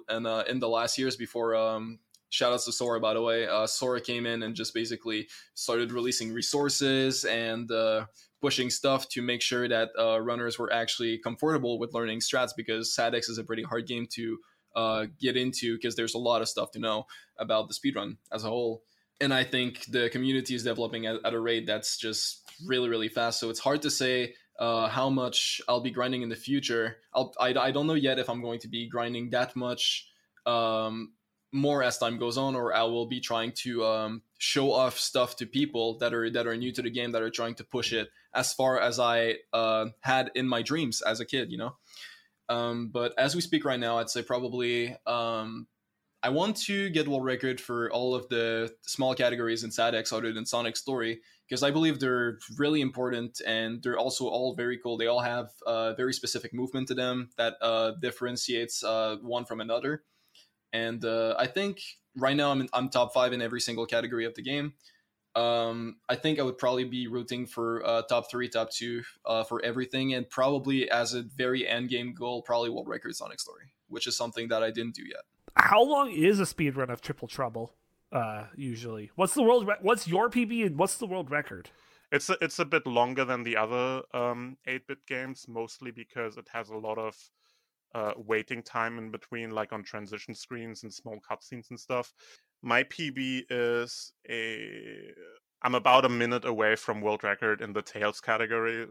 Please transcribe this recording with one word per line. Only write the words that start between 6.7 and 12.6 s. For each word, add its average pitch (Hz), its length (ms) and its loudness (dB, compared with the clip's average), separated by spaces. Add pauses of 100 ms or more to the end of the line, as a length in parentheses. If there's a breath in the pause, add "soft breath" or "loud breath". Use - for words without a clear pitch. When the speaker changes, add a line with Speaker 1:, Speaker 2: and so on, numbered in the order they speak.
Speaker 1:
and, 113 480 0
uh, 110 340 2 (360 soft breath)
pushing 127 280 2
stuff 135 400 2
to 123 120 -4
make 120 200 0
sure 123 260 2
that, 113 300 2
uh, 113 240 4
runners 120 380 -2
were 107 120 -2
actually 117 460 0
comfortable 120 600 0
with 117 140 -4
learning 113 260 -2
strats, 123 360 2
because 113 360 -2